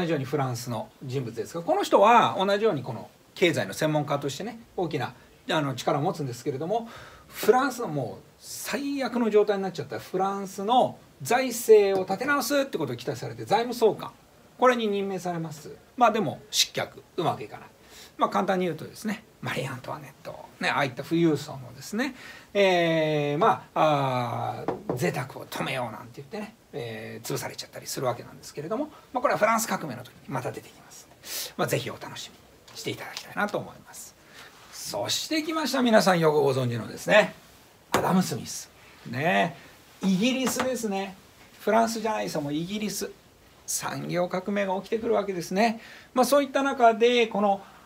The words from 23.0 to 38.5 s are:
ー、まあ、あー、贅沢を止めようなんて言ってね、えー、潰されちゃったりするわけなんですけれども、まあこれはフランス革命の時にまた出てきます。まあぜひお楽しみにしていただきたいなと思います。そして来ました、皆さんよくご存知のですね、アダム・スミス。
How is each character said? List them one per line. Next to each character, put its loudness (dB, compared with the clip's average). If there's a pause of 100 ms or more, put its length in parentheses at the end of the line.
ー、 -2
ま 2 (100)
あ、 0
あ 0 (160)
ー、 -2
贅 0
沢 -8
を -12
止 -8
め -4
よ -4
う -10
な -12
ん -16
て -16
言 -16
っ -20
て -10
ね、 -10 (200)
え -10
ー、 -16
潰 -4
さ -8
れ -14
ち -10
ゃ -16
っ -20
た -16
り -16
す -8
る -4
わ 0
け -10
な -18
ん -20
で -20
す -18
け -10
れ -10
ど -2
も、 -4 (240)
ま -2
あ 4
こ 4
れ 2
は 0
フ 4
ラ 4
ン 0
ス -4
革 -4
命 -8
の -14
時 -20
に -20
ま -4
た -6
出 -12
て -18
き -20
ま -20
す。 -12
ま 0
あ 0
ぜ 0
ひ -6
お -10
楽 -14
し -14
み -20 (340)
に -16
し -12
て -6
い -8
た -12
だ -12
き -10
た -18
い -16
な -2
と -4
思 -6
い -20
ま -20
す。 -18 (580)
そ -6
し -2
て 0
来 -6
ま 0
し -2
た、 0
皆 6
さ 4
ん 4
よ 6
く 4
ご 4
存 0
知 -2
の -8
で -12
す -14
ね、 6 (580)
ア 2
ダ 2
ム・ 6
ス -4
ミ -8
ス。 -12 (380)